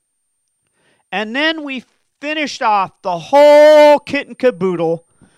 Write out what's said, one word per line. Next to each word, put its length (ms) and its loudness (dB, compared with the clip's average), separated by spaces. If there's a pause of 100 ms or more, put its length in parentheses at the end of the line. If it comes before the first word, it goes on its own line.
(1120)
And 240 -8
then 300 -6
we 200 -14 (360)
finished 400 -10
off 400 -4
the 180 -8
whole 800 4
kit 300 -10
and 100 -20
caboodle 680 -4 (320)